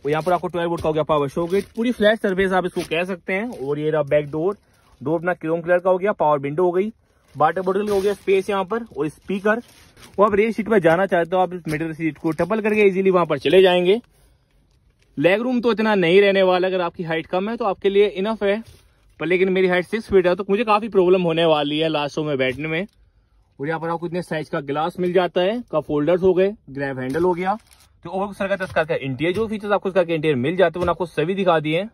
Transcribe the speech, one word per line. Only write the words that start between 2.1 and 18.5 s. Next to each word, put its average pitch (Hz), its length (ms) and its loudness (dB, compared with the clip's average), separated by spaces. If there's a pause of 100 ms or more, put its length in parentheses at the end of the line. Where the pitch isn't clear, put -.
सरफेस 190 320 -2
आप 185 140 0
इसको 180 180 -4
कह 165 220 -4
सकते 185 280 -8
हैं। 208 140 -4 (120)
और 143 200 -4
ये 151 100 -2
रहा 156 140 0
बैक 147 280 0
डोर, 170 260 -2 (440)
डोर 160 180 -2
अपना 175 160 -2
क्रोम 165 260 -4
कलर 175 180 2
का 185 100 0
हो 185 80 4
गया, 196 160 0
पावर 151 260 2
विंडो 147 240 -2
हो 180 80 2
गई, 202 200 -2 (440)
वाटर 165 260 2
बॉटल 196 280 -2
हो 202 120 2
गया 202 120 0
स्पेस 190 360 0
यहाँ 196 160 -2
पर, 226 180 -6 (140)
और 151 120 -2
स्पीकर। 208 520 -2 (560)
वो 196 80 6
आप 208 100 2
रेयर 220 160 4
सीट 202 180 -6
पर 220 100 4
जाना 165 260 4
चाहते 175 300 0
हो, 185 60 4
आप 180 120 0
इस 180 140 -10
मिडिल 156 260 -4
सीट 160 240 -4
को 160 160 -2
टपल 180 280 -2
करके 214 200 0
इजीली 190 280 4
वहाँ 175 160 4
पर 151 140 -2
चले 170 220 6
जाएंगे। 180 380 4 (1160)
लेग 180 240 2
रूम 247 200 -2
तो 240 100 2
इतना 214 240 0
नहीं 180 260 4
रहने 196 220 4
वाला, 180 240 2
अगर 185 140 -2
आपकी 175 220 -6
हाइट 160 240 -4
कम 190 220 -4
है 233 80 -6
तो 233 80 -6
आपके 196 240 -2
लिए 202 180 4
इनफ 202 360 -4
है, 202 180 0 (580)